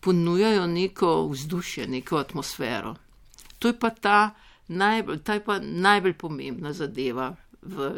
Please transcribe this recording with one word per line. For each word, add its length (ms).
ponujajo 640
neko 600
vzdušje, 580
neko 320
atmosfero. 800
To 100
je 100
pa 120
ta 440
najbolj, 540
ta 120
je 100
pa 180
najbolj 560
pomembna 540
zadeva 580
v 360